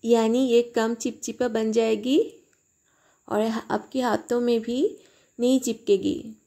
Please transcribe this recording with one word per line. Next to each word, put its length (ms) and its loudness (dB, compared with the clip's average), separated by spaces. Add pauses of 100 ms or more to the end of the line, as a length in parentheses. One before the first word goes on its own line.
यानी 440 2
ये 140 4 (140)
कम 200 0
चिपचिपा 540 -6
बन 220 -2
जाएगी 480 2 (1080)
और 240 -2 (180)
आपके 320 -6
हाथों 400 -2
में 200 2
भी 220 -2 (560)
नहीं 200 4
चिपकेगी। 760 -2 (120)